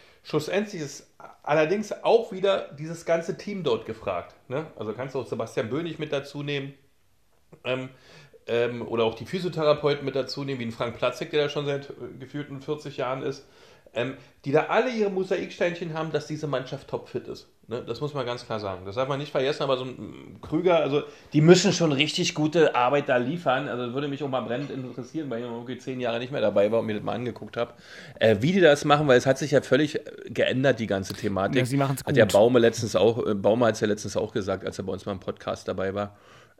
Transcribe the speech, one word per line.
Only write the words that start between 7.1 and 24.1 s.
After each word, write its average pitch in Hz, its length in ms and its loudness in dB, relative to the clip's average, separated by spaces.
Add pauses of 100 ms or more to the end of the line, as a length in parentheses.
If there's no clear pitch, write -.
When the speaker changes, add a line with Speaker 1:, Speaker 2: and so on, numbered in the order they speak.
Speaker 1:
ähm, 131 240 -4 (580)
ähm, 117 400 -2
oder 117 180 0
auch 110 100 2
die 113 100 -12
Physiotherapeuten 151 800 0
mit 135 100 -4
dazu 135 300 -4
nehmen, 135 160 -6
wie 117 60 -6
ein 113 60 -6
Frank 117 260 -6
Platzek, - 320 -2
der 147 140 2
da 147 40 0
schon 147 160 -4
seit, 139 260 -4
äh, 123 300 -14
gefühlten 135 400 -10
vierzig 147 380 -8
Jahren 131 240 -2
ist, 135 240 -6 (480)
ähm, 131 200 -2 (300)
die 139 80 -2
da 151 140 4
alle 233 240 2
ihre 208 200 0
Mosaiksteinchen 175 840 -2
haben, 160 180 -6
dass 147 140 -4
diese 156 200 -6
Mannschaft 135 420 -6
topfit - 400 -8
ist. - 200 -14 (200)
Ne? 113 160 -6
Das 117 160 -8
muss 143 140 -6
man 135 100 -4
ganz 120 220 -6
klar 110 140 -6
sagen. 95 260 -6
Das 98 80 -10
darf 131 140 -2
man 139 100 -2
nicht 147 140 -8
vergessen, 147 320 0
aber 135 120 2
so 127 80 -4
ein, 131 60 -10 (460)
mm, - 40 -20
Krüger, 170 380 2
also 143 240 2 (300)
die 147 80 6
müssen 180 320 10
schon 170 180 2
richtig 147 460 0
gute 156 400 4
Arbeit 131 320 2
da 127 80 4
liefern. 139 520 0
Also 120 240 -4
würde 143 140 -2
mich 139 160 -6